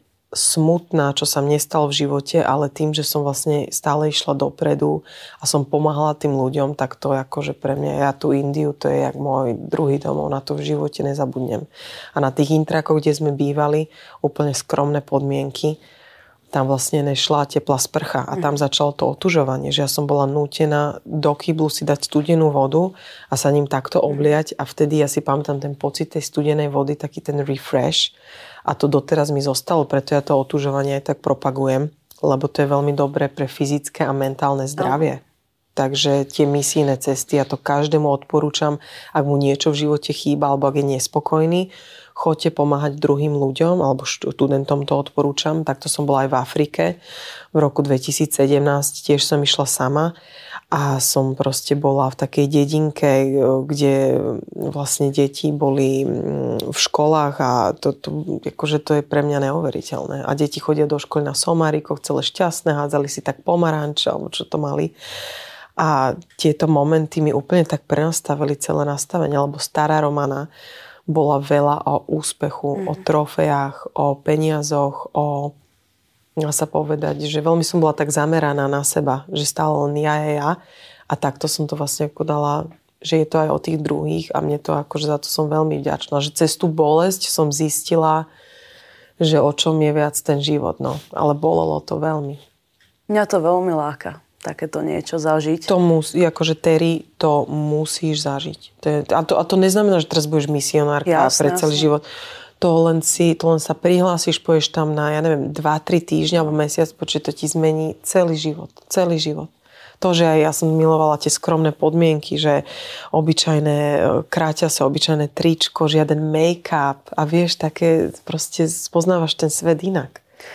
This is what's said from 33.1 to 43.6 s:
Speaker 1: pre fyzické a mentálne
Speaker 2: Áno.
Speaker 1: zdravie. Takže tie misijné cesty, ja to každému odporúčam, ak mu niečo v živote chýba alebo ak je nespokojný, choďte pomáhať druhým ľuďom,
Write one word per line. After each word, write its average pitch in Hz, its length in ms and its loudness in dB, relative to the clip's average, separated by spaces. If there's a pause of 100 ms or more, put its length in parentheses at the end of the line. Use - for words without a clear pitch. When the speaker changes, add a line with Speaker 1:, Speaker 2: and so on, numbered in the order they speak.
Speaker 1:
pre 139 180 -6
fyzické 143 560 -4
a 139 140 0
mentálne 135 480 -2
Speaker 2:
Áno. 135 80 -6
Speaker 1:
zdravie. 139 440 -2 (600)
Takže 139 480 2
tie 143 240 2
misijné 143 480 2
cesty, 135 400 -2
ja 139 80 2
to 135 160 -6
každému 147 480 2
odporúčam, 147 720 0 (320)
ak 151 120 0
mu 143 120 2
niečo 139 340 2
v 147 140 0
živote 147 320 -2
chýba 147 320 0
alebo 139 240 2
ak 147 80 0
je 143 100 2
nespokojný, 156 720 0 (520)
choďte 160 360 0
pomáhať 143 460 0
druhým 147 400 0
ľuďom, 160 480 2